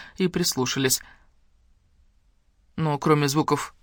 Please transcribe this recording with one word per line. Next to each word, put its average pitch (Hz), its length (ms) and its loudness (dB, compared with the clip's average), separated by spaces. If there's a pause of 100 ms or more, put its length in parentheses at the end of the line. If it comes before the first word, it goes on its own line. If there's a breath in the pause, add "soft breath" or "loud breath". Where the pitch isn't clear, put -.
(180 loud breath)
и 185 100 2
прислушались. 135 760 0 (1800 soft breath)
Но 156 200 0
кроме 147 300 2
звуков 143 560 -2